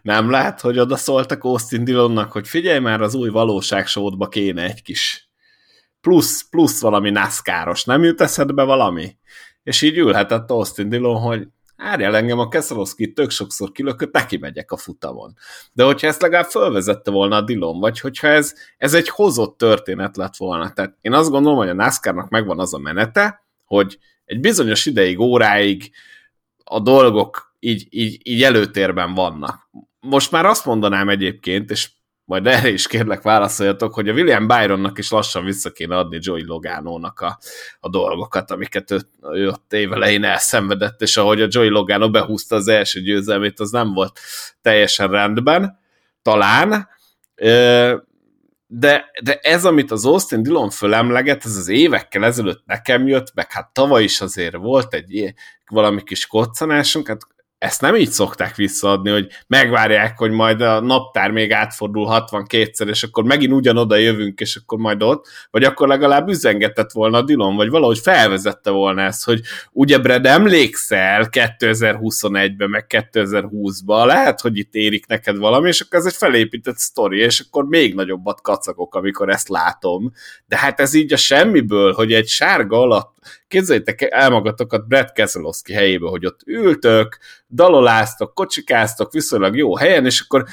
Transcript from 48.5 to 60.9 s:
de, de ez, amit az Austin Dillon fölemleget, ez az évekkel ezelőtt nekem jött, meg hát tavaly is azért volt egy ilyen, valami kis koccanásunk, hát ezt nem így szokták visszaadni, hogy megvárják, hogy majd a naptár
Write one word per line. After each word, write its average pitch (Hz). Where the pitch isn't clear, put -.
de, 143
de 139
ez, 170
amit 160
az 110
Austin 143
Dillon 131
fölemleget, 120
ez 113
az 90
évekkel 113
ezelőtt 113
nekem 123
jött, 131
meg -
hát -
tavaly 135
is -
azért 87
volt 117
egy 90
ilyen, 98
valami 104
kis -
koccanásunk, 143
hát 110
ezt -
nem 170
így 151
szokták -
visszaadni, 98
hogy 101
megvárják, 113
hogy 113
majd 113
a 113
naptár 120